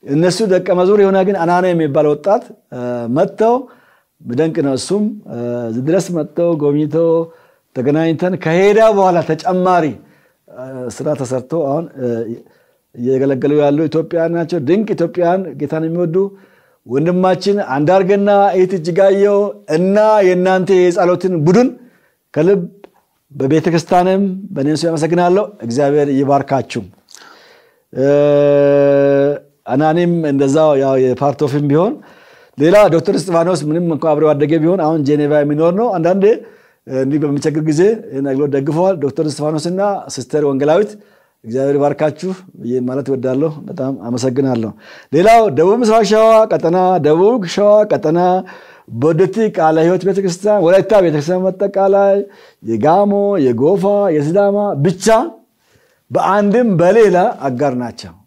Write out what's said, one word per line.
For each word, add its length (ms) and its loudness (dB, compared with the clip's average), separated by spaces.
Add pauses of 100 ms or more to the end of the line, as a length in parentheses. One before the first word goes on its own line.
እነሱ 340 0 (100)
ደቀ 280 0
መዝሙር 240 4
የሆነ 240 4
ግን 140 0
አናና 280 0
የሚባል 420 0
ወጣት፣ 360 0 (260)
እ፣ 100 -12 (300)
መጥተው፣ 460 0 (640)
የሚደንቅ 400 -4
ነው። 120 -2
እሱም፣ 300 -4 (220)
እ፣ 120 -12 (280)
እዚህ 180 -6
ድረስ 280 -2
መጥተው 440 -4
ጎብኝቶ 400 -2 (800)
ተገናኝተን 640 -2
ከሄዳ 420 2 (120)
በኋላ 340 2
ተጨማሪ፣ 600 0 (640)
እ፣ 160 -18 (260)
ስራ 260 -10
ተሰርቶ 360 -8 (120)
አሁን፣ 220 -4 (100)
እ፣ 120 -6 (880)
እየገለገሉ 600 -2
ያሉ 260 2
ኢትዮጵያውያን 500 -2
ናቸው። 280 -4
ድንቅ 300 0
ኢትዮጵያውያን 520 -2 (100)
ጌታን 320 -6
የሚወዱ 300 -4 (680)
ወንድማችን 720 0 (120)
አንዳርገና 600 2 (200)
እህት 240 0
እጅጋየሁ 640 2 (340)
እና 240 0 (260)
የእናንተ 540 2
የጸሎትን 640 2
ቡድን 300 4 (640)
ከልብ 280 2 (680)
በቤተ 340 0
ክርስቲያንም 560 0 (280)
በእኔም 260 -2
ስም 140 -2
አመሰግናለሁ። 560 0 (160)
እግዚአብሔር 500 0
ይባርካችሁ። 680 -2 (1120)
እ፣ 140 -2 (1600)
አናኒም 480 0 (120)
እንደዛው 500 2
ያው 240 0
የፓርት 420 0
ኦፍም 240 -2
ቢሆን 280 2 (640)
ሌላ 200 4 (120)
ዶክተር 260 0
እስጢፋኖስ 480 -2
ምንም 240 -2
እንኳ 180 -4
አብረው 240 2
ያደገ 300 0
ቢሆን 220 0
አሁን 220 0
ጄኔቫ 320 0
የሚኖር 380 0
ነው። 180 -2
አንዳንዴ፣ 340 0 (640)
እ፣ 100 -12
እንዲህ 220 -2
በሚቸግር 460 -2
ጊዜ 160 0 (240)
ይህን 200 -8
አገልግሎት 280 -2
ደግፈዋል። 460 0
ዶክተር 260 -4
እስጢፋኖስ 420 -6
እና 140 -4 (280)
ሲስተር 360 -4
ወንጌላዊት 460 0 (520)
እግዚአብሔር 320 -2
ይባርካችሁ 540 -2 (240)
ብዬ 260 -8
ማለት 280 -6
እወዳለሁ። 420 -2 (120)
በጣም 400 -8
አመሰግናለሁ። 680 -2 (420)
ሌላው 380 6
ደቡብ 280 2
ምስራቅ 280 2
ሸዋ 160 2 (260)
ቀጠና፣ 300 0 (220)
ደቡብ 480 2
ሸዋ 240 2 (140)
ቀጠና፣ 340 -2 (720)
ቦደቲ 420 0 (160)
ቃለ 280 2
ሕይወት 240 2
ቤተክርስቲያን፣ 580 -2
ወላይታ 380 4
ቤተክርስቲያን፣ 460 0
አጠቃላይ 680 0 (480)
የጋሞ፣ 480 0 (280)
የጎፋ፣ 440 0 (280)
የሲዳማ 460 0 (240)
ብቻ 260 -2 (1040)
በአንድም 640 0
በሌላ 400 4 (260)
አጋር 360 -2
ናቸው። 360 -10 (140)